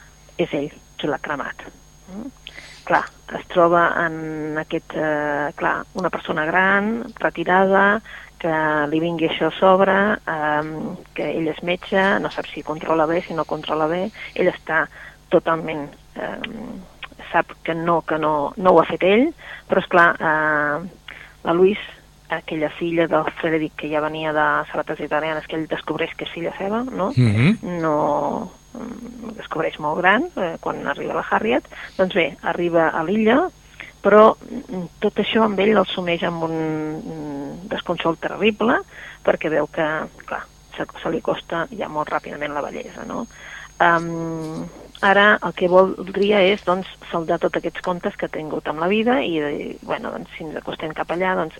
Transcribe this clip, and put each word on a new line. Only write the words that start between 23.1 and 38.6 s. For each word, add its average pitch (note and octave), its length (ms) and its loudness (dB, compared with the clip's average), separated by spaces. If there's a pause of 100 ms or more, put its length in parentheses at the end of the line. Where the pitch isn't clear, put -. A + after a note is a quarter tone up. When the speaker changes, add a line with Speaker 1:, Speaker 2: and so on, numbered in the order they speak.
Speaker 1:
Frederick D#3+ 440 -2
que D3+ 140 -8
ja D3+ 120 0
venia D#3 320 -2
de D3+ 120 2 (200)
Sabates D#3 340 -6
Italianes, D#3 480 -4
que E3 80 -8
ell D#3+ 120 -4
descobreix D#3 480 -6
que D#3 100 -10
és - 60 -8
filla E3+ 260 -6
seva, G#3 260 -4
no? A3 320 -4
Speaker 2:
Mhm. C#3 640 2
Speaker 1:
No, D3 720 0 (220)
mm, - 640 -12
descobreix - 420 -6
molt D#3 180 -2
gran, G3 360 4
eh, E3+ 260 -4
quan D#3 280 -6
arriba C#3+ 280 -4
la E3+ 80 -2
Harriet. G#3+ 400 0 (340)
Doncs F#3+ 160 0
bé, E3 300 0
arriba E3 460 2
a - 140 -2
l'illa, A3 440 4 (540)
però, G#3+ 340 8
mm, - 480 -10 (160)
tot G#3 160 0
això A3 280 2
amb G#3 160 2
ell G#3 180 4
el G3 80 4
sumeix E3+ 380 -2
amb E3+ 200 -2
un, E3 80 -2 (460)
mm, D3+ 720 -10
desconsol - 480 -2
terrible, G#3 580 0 (480)